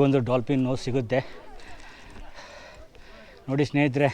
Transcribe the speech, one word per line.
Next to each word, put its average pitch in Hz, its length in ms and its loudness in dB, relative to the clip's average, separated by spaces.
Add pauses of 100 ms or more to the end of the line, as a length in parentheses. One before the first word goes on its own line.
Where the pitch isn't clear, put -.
ಒಂದು 139 140 6 (100)
ಡಾಲ್ಫಿನ್ 127 400 2
ನೋಸ್ 131 180 -2
ಸಿಗುತ್ತೆ. 123 320 0 (2250)
ನೋಡಿ 139 220 4
ಸ್ನೇಹಿತರೆ, 143 440 4